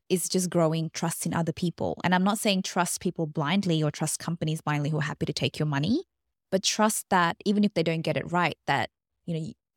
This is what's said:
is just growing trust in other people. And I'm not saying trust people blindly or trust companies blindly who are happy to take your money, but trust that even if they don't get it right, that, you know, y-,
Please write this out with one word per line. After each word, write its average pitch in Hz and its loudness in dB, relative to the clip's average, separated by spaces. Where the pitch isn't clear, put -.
is 175 0
just 185 0
growing 165 2
trust - -4
in 165 -2
other 165 0
people. - -4
And 180 4
I'm 185 4
not 202 2
saying 190 2
trust - -2
people 170 -2
blindly 160 0
or 151 2
trust - -4
companies 160 -4
blindly 147 -2
who 156 0
are 151 0
happy 151 -4
to 151 -4
take - -2
your 156 0
money, 151 0
but 190 2
trust - 0
that 175 4
even 208 4
if 202 0
they 170 2
don't 165 0
get 156 0
it - -4
right, 170 2
that, 131 0
you 170 -4
know, 160 -4
y-, 160 -10